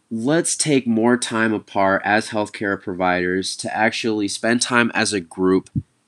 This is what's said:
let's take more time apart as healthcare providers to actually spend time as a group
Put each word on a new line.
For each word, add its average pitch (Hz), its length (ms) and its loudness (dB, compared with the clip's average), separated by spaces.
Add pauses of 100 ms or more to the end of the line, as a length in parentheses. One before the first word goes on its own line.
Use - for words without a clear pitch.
let's 143 480 0
take 139 300 0
more 117 300 4
time 113 360 0
apart 98 520 0
as 107 240 2
healthcare 104 520 -4
providers 90 760 -2
to - 200 -8
actually 107 520 -2
spend 117 340 -2
time 117 320 2
as 101 180 -2
a 104 80 0
group 92 480 0 (400)